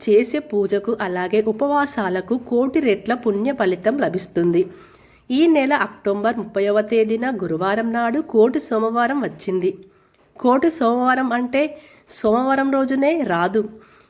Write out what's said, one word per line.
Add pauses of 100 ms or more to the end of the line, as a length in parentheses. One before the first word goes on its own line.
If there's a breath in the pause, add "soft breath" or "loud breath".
చేసే
పూజకు
అలాగే
ఉపవాసాలకు
కోటి
రెట్ల
పుణ్య
ఫలితం
లభిస్తుంది. (640 loud breath)
ఈ
నెల
అక్టోబర్
ముప్పైవ
తేదీన
గురువారం
నాడు
కోటి
సోమవారం
వచ్చింది. (640 soft breath)
కోటి
సోమవారం
అంటే (460 loud breath)
సోమవారం
రోజునే (100)
రాదు. (460 loud breath)